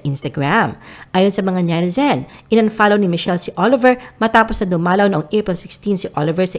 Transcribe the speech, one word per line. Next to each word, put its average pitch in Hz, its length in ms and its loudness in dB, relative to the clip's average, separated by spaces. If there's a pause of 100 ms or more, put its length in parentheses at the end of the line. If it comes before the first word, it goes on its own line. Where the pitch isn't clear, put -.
Instagram. 143 720 -2 (400)
Ayon 190 160 4
sa - 80 -4
mga 185 240 -2
netizen, 170 640 0 (240)
in-unfollow 214 480 2
ni 202 80 2
Michelle 175 320 -2
si - 160 -8
Oliver 247 400 4 (240)
matapos 220 400 2
na 185 160 -2
dumalaw 180 320 2
noong 156 240 0
April 208 240 -2
sixteen - 400 -6
si - 240 -4
Oliver 160 320 0
sa - 80 -8